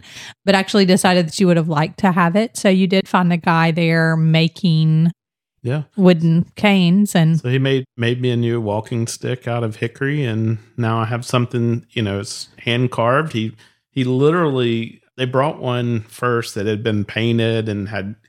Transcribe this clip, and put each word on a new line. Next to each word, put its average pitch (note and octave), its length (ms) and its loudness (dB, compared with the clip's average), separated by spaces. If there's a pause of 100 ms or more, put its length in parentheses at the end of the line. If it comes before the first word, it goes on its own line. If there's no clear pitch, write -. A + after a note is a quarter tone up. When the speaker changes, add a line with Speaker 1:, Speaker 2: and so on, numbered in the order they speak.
(460)
Speaker 1:
but G3 80 2
actually G3 320 2
decided F3+ 420 4
that - 120 -8
you F#3+ 80 2
would F3 100 4
have E3 120 -2
liked D#3 300 -2
to G3 120 2
have E3+ 240 2
it. A3 200 -2
So - 140 0
you F#3+ 160 2
did F#3+ 220 0
find F3+ 260 2
a F3 40 0
guy E3 340 0
there E3 440 2
making D#3+ 960 2 (520)
Speaker 2:
Yeah. C#3 200 -4 (120)
Speaker 1:
wooden E3+ 500 4 (100)
canes G3 600 2
and D#3+ 240 4
Speaker 2:
So B2 100 -6
he D3 100 2
made, C3+ 260 0 (120)
made A#2+ 240 0
me B2+ 100 0
a A#2 60 0
new A#2 240 0
walking A2 460 -4
stick B2 400 -8
out A#2 160 -4
of A2 140 -6
hickory, C#3 480 -4
and A2 320 -2 (200)
now A2+ 220 -2
I A2+ 60 -2
have A#2 200 -6
something, A#2+ 640 -2
you B2+ 100 -4
know, G2+ 180 -2
it's - 300 -12 (100)
hand B2 320 -2
carved. C3+ 420 0
He, A2 220 -4 (360)
he C3+ 120 -2
literally, B2+ 1000 0 (160)
they B2+ 80 -4
brought C3 360 -2
one A#2+ 400 -2
first A#2 540 -4
that G2+ 100 -4
had G#2+ 180 -2
been G#2 220 0
painted A2+ 640 -2
and G2+ 200 -6
had G2+ 260 -10 (120)